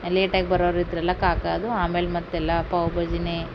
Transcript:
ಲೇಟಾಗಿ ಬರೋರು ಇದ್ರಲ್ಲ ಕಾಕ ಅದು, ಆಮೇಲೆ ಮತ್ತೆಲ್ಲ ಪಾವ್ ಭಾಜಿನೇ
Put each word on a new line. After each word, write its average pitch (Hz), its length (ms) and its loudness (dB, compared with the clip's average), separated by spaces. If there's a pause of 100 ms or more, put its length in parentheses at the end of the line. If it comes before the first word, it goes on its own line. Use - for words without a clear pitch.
ಲೇಟಾಗಿ 185 400 2
ಬರೋರು 175 300 4
ಇದ್ರಲ್ಲ 175 340 0
ಕಾಕ 180 320 0
ಅದು, 170 240 -2
ಆಮೇಲೆ 180 380 0
ಮತ್ತೆಲ್ಲ 170 440 -2 (200)
ಪಾವ್ 170 240 0
ಭಾಜಿನೇ 170 600 -2